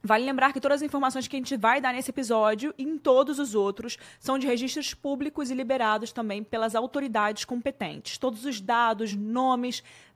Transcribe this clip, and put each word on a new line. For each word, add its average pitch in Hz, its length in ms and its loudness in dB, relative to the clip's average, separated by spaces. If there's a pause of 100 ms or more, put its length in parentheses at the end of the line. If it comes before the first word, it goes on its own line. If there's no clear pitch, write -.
Vale 214 160 4
lembrar 269 300 2
que 262 80 -4
todas 277 220 2
as 302 40 -4
informações 262 400 -2
que - 80 -10
a 269 40 -4
gente 262 180 -4
vai 226 240 4
dar 254 140 0
nesse 262 160 -6
episódio 220 640 0
e 269 60 -8
em 302 160 -4
todos 269 400 4
os 247 160 -4
outros 196 420 -2 (240)
são 269 180 0
de 262 80 -2
registros 254 460 -2
públicos 277 580 -4
e 262 40 -2
liberados 233 580 0
também 214 320 -4
pelas 220 300 -2
autoridades 220 720 0
competentes. 226 720 -6
Todos 240 260 -4
os 247 160 -4
dados, 226 540 2
nomes, 240 680 0 (340)